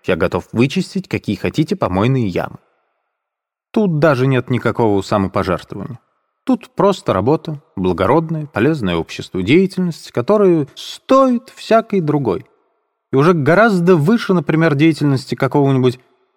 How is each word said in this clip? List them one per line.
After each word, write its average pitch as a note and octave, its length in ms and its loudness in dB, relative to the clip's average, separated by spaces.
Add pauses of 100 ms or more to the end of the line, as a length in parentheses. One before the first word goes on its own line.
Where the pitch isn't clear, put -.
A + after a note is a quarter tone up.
я F#2 140 -2
готов F2 340 -2
вычистить, F3+ 560 -2
какие G2+ 300 -4
хотите, F#3 400 -2
помойные A2+ 500 0
ямы. F2 300 -6 (1120)
Тут F#3 280 0
даже C#3 280 2
нет B2+ 220 -2
никакого A2+ 520 0
самопожертвования. G2 1000 -4 (420)
Тут - 280 -4
просто F#3+ 420 0
работа, C#3+ 480 -2 (160)
благородная, C3+ 680 0
полезная A2 500 -2
обществу - 440 -8
деятельность, F3+ 680 -2
которая F#3+ 640 0
стоит - 800 0
всякой A3 460 0
другой. C#3+ 440 -2 (680)
И - 20 2
уже D3 160 4
гораздо F3+ 640 4
выше, F#3 380 2
например, D#3+ 420 0
деятельности D3 600 0
какого-нибудь C3+ 680 0 (360)